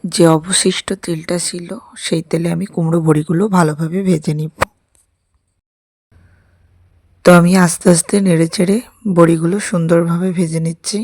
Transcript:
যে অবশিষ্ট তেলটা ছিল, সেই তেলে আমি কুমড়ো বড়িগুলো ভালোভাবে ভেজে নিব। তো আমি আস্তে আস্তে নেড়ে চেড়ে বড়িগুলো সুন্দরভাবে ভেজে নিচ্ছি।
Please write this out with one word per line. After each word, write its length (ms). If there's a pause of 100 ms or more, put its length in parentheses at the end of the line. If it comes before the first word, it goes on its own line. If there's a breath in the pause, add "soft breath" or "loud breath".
(160)
যে 120
অবশিষ্ট 600 (160)
তেলটা 340 (100)
ছিল, 220 (360)
সেই 240
তেলে 260
আমি 100
কুমড়ো 420
বড়িগুলো 360 (140)
ভালোভাবে 460
ভেজে 300
নিব। 220 (2750)
তো 60 (100)
আমি 180
আস্তে 320
আস্তে 320
নেড়ে 260
চেড়ে 300 (400)
বড়িগুলো 420
সুন্দরভাবে 720
ভেজে 280
নিচ্ছি। 440